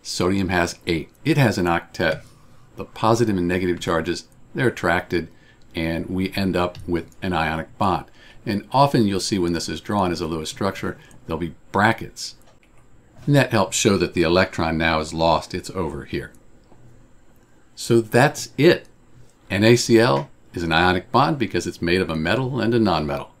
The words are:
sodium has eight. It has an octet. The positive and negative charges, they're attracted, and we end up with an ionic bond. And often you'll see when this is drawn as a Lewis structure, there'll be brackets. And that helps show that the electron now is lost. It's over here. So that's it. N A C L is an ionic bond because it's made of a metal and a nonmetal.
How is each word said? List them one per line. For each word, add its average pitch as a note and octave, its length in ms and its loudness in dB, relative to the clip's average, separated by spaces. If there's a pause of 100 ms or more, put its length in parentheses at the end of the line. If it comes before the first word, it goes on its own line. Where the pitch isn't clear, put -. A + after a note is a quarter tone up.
sodium F#2 460 -2
has F2 400 -2
eight. E2 220 -4 (140)
It D3+ 120 0
has A#2+ 200 2
an F2+ 100 0
octet. E2+ 560 -2 (520)
The F#2+ 100 -12
positive A2+ 520 2
and F2 100 0
negative F2+ 320 -2
charges, E2 480 -4 (300)
they're C3 100 0
attracted, F2 640 0 (460)
and E2 320 -4
we F#2 260 -4
end F#2+ 240 -2
up - 220 -2 (100)
with E2 320 -6
an F#2 140 -4
ionic D#2+ 420 -4
bond. F#2 300 -2 (400)
And G#2 260 -4
often C3+ 340 2
you'll G2 140 0
see G#2 180 -2
when E2+ 140 0
this D#2+ 160 -4
is D#2+ 140 -8
drawn G2+ 280 -2
as E2+ 120 -4
a E2 40 -6
Lewis D#2 220 -6
structure, G2 480 -6 (300)
there'll D#2+ 120 -6
be E2 160 -8 (160)
brackets. - 680 -2 (920)
And C#3+ 80 4
that C3+ 160 4
helps G#2 260 0
show G2+ 220 2
that F2 160 0
the F2 80 2
electron E2 560 2
now E2 220 2
is D#2 120 -8
lost. D#2+ 400 0
It's F2+ 160 -10
over C#2+ 380 -8
here. - 260 -10 (1400)
So - 260 2
that's A#2+ 560 0
it. - 320 4 (600)
N G2 140 2
A A#2+ 120 8
C A#2 220 4
L C#3 320 2 (240)
is F2 80 -6
an E2 100 -2
ionic F2+ 400 2
bond C#3 260 2
because A2 280 -2
it's - 160 -8
made F2 180 2
of D#2+ 80 -2
a D#2+ 80 -4
metal A#2+ 420 -2
and A2 140 0
a A#2+ 80 2
nonmetal. D2+ 480 -2 (120)